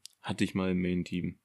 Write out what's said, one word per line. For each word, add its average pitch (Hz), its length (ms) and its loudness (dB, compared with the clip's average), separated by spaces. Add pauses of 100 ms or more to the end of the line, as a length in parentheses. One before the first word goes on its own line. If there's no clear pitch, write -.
(200)
hatte 107 220 -2
ich 92 120 0
mal 92 160 2
im 90 120 2
Main-Team. 90 640 0